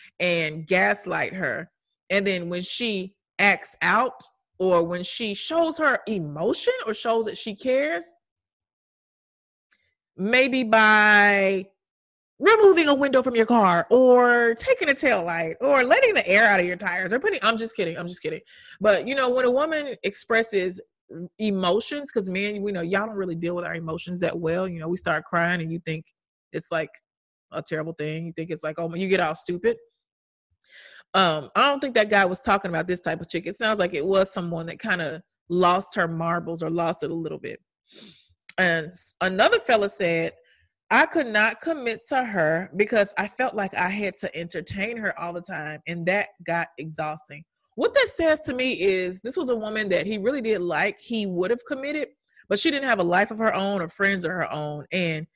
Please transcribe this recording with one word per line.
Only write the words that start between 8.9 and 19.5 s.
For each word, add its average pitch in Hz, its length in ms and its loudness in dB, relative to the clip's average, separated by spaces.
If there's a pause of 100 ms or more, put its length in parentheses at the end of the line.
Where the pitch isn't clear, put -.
maybe 247 480 2
by 208 1000 6 (720)
removing 392 500 6
a 285 60 6
window 262 280 2
from 240 140 -2
your 226 100 4
car 190 440 4
or 240 640 6
taking 427 340 0
a 269 60 4
tail 226 300 0
light 165 360 -4
or 269 240 4
letting 440 300 4
the - 120 0
air 208 180 6
out 202 140 6
of 175 80 2
your 180 100 -4
tires 185 360 -6
or 262 80 0
putting, 392 220 -2
I'm 220 140 2
just 226 200 -8
kidding, 170 200 -4
I'm 170 120 -8
just 180 140 -14
kidding. 160 180 -8 (400)
But, 196 260 4
you 262 80 -4
know, 254 160 0
when 254 140 2
a 247 60 4